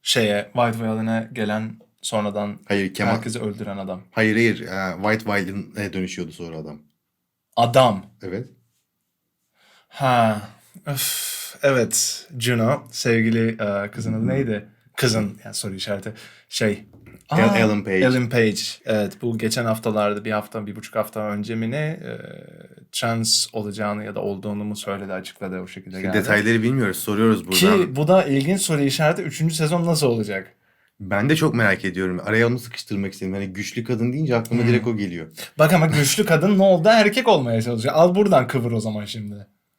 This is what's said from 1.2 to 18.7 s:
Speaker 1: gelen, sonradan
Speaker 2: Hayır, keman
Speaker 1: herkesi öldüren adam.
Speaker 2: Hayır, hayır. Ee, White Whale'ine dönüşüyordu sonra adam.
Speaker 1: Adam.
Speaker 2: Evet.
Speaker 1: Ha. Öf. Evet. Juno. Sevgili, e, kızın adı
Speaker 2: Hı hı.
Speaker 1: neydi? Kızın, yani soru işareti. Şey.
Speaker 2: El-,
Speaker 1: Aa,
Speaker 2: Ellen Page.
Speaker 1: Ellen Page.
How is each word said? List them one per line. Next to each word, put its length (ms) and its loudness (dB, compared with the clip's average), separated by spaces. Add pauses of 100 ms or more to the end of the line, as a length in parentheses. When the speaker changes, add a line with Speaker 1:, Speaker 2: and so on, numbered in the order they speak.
Speaker 1:
gelen, 460 -4 (220)
sonradan 640 -4
Speaker 2:
Hayır, 260 0
keman 220 0
Speaker 1:
herkesi 240 -6
öldüren 380 -8
adam. 240 -10 (100)
Speaker 2:
Hayır, 240 2
hayır. 260 4
Ee, 400 -4
White 180 0
Whale'ine 760 -4
dönüşüyordu 380 -6
sonra 260 -12
adam. 200 -12 (800)
Speaker 1:
Adam. 500 4 (180)
Speaker 2:
Evet. 240 -8 (1400)
Speaker 1:
Ha. 540 2 (440)
Öf. 440 -4 (340)
Evet. 640 0 (120)
Juno. 520 0
Sevgili, 580 2
e, 420 -4
kızın 220 -4
adı 80 -2
Speaker 2:
Hı 40 0
hı. 40 2
Speaker 1:
neydi? 360 -2 (320)
Kızın, 480 0
yani 100 -14
soru 200 -8
işareti. 380 -8 (360)
Şey. 360 -2 (460)
Speaker 2:
El-, 180 4
Speaker 1:
Aa, 80 4
Speaker 2:
Ellen 260 2
Page. 140 -2
Speaker 1:
Ellen 320 4
Page. 320 2 (240)